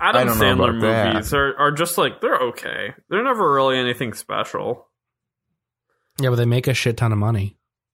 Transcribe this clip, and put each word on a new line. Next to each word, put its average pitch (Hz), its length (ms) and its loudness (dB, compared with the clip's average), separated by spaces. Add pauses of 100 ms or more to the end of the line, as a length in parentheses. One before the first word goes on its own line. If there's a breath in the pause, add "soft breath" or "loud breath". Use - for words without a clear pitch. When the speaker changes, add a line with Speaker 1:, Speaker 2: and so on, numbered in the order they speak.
Speaker 1:
Adam - 200 2
Speaker 2:
I - 40 2
don't 117 140 0
know - 40 4 (220)
Speaker 1:
Sandler - 120 4
Speaker 2:
about 113 40 -2
that. 107 320 2
Speaker 1:
movies 107 200 -2
are, 139 240 0
are 147 140 2
just, 160 260 -2
like, 139 240 0
they're 269 160 0 (120)
okay. - 440 -8 (160)
They're 196 140 -2
never 220 300 0
really 135 240 2
anything 123 360 -2
special. - 760 -6 (1300)
Speaker 3:
Yeah, 131 80 2
but 120 60 2
they 120 100 2
make 120 220 2
a 131 60 2
shit 117 240 0
ton 113 160 2
of 104 40 2
money. 104 400 0 (360)